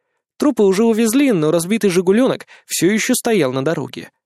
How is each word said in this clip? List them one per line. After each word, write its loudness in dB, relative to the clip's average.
Трупы 0
уже 2
увезли, 2
но 0
разбитый 0
«Жигуленок» 0
всё -2
ещё 0
стоял 0
на -4
дороге. -6